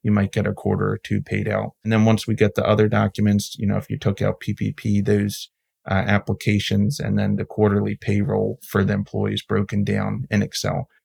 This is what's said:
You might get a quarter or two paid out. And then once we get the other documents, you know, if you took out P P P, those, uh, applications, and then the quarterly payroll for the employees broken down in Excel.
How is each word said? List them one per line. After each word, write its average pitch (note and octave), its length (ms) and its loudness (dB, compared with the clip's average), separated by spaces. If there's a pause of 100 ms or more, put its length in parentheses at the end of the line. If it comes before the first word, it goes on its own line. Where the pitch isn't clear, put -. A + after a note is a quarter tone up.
You G#2+ 80 0
might G2+ 220 2
get G#2 120 0
a G2+ 60 0
quarter G2 380 -2
or G2 80 -2
two G#2 240 -4
paid G2+ 260 -4
out. G#2 340 -4
And A2 120 0
then A2 100 4
once A2 240 2
we - 80 0
get G#2 200 2
the - 120 0
other G#2+ 220 4
documents, G#2 680 2
you G#2 80 -6
know, G2 120 0
if G2 120 -6
you G#2+ 80 -4
took - 240 -2
out G2+ 200 -2
P G#2 120 -4
P G#2 200 -4
P, G2+ 260 0
those, G#2 500 0 (400)
uh, F#2+ 40 0
applications, G2+ 1040 0
and G2+ 180 -2
then G2+ 200 0
the G2+ 80 -4
quarterly G#2 500 2
payroll G2+ 720 -2
for G2+ 160 2
the G2 80 2
employees G2+ 500 -2
broken G2+ 440 -2
down G2+ 440 -2
in G#2 120 2
Excel. - 480 -4 (160)